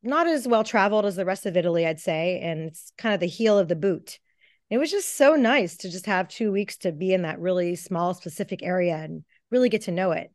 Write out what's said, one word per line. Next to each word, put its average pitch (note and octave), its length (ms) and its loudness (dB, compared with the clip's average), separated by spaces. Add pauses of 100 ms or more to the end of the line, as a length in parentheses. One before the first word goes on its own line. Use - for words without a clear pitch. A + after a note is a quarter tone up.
not D4+ 240 0
as C#4 220 0
well A3 160 4
traveled G#3 400 2
as G3 120 -2
the F#3 80 -2
rest F#3+ 220 -4
of F3 100 -2
Italy, E3+ 300 2
I'd D#3+ 140 -2
say. F3 400 -2
And D#3+ 280 -6
it's - 280 -18
kind A3 180 -2
of F3 60 -2
the F3+ 60 -2
heel G#3 320 2
of F3 100 2
the E3+ 80 0
boot. F3+ 420 -4 (520)
It A3+ 80 0
was D4+ 120 0
just G4+ 260 -4
so C#4+ 200 6
nice A#3+ 420 2
to F#3 120 -12
just F3+ 160 -10
have F#3+ 220 0
two A3 220 -2
weeks G3 280 -4
to F3 140 -2
be F#3 200 -2
in F#3 100 2
that D#3+ 160 -4
really F3 380 0
small, F3 380 -2
specific F3+ 480 -10
area F3 340 0
and D#3 280 -12 (260)
really B3 180 4
get G#3+ 140 0
to F#3 100 -6
know F3+ 200 0
it. - 220 -6